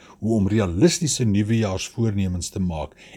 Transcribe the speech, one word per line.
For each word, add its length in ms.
hoe 160
om 120
realistiese 760
nuwejaarsvoornemens 1300
te 100
maak 360